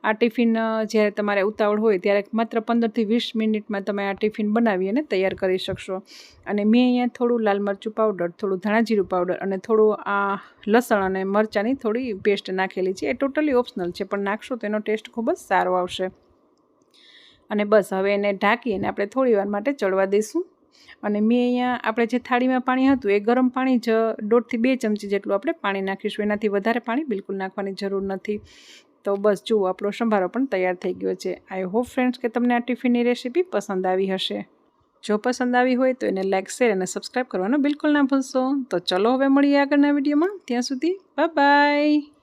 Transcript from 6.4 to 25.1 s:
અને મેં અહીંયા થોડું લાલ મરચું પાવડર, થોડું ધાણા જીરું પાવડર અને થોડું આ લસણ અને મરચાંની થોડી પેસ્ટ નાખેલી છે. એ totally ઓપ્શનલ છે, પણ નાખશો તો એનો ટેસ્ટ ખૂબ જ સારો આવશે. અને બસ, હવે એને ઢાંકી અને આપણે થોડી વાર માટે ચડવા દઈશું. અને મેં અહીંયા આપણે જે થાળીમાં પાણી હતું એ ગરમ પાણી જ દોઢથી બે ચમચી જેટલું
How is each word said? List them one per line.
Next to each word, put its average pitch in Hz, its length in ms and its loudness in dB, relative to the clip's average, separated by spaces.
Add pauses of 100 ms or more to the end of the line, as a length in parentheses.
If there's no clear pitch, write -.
અને 208 180 -2
મેં 240 200 6
અહીંયા 247 220 2
થોડું 240 340 0
લાલ 202 200 2
મરચું 202 320 -4
પાવડર, 202 360 0
થોડું 190 300 -4
ધાણા 214 220 2
જીરું 214 260 0
પાવડર 180 280 -2
અને 190 220 -4
થોડું 214 400 2
આ 202 420 -2 (300)
લસણ 220 340 2
અને 190 220 -2
મરચાંની 214 500 0
થોડી 240 380 -4
પેસ્ટ 196 380 -2
નાખેલી 185 420 -2
છે. 240 140 -6
એ 262 60 -2
totally 277 400 -2
ઓપ્શનલ 208 380 -2
છે, 196 140 -8
પણ 202 140 -6
નાખશો 202 380 -6
તો 214 100 -10
એનો 214 120 -2
ટેસ્ટ 214 300 -4
ખૂબ 233 220 -4
જ 381 60 -2
સારો 180 360 0
આવશે. 185 380 -2 (1400)
અને 208 140 0
બસ, 208 280 4
હવે 196 220 0
એને 202 180 0
ઢાંકી 208 420 0
અને 202 140 -2
આપણે 202 180 -2
થોડી 254 280 2
વાર 202 120 2
માટે 208 260 -2
ચડવા 190 320 0
દઈશું. 214 420 0 (560)
અને 208 180 -2
મેં 233 180 4
અહીંયા 247 460 0
આપણે 226 220 0
જે 247 120 -2
થાળીમાં 254 420 2
પાણી 262 260 2
હતું 262 260 2
એ 208 80 4
ગરમ 247 280 2
પાણી 262 300 0
જ 226 100 -2 (340)
દોઢથી 226 340 0
બે 247 200 2
ચમચી 214 320 -2
જેટલું 202 260 -2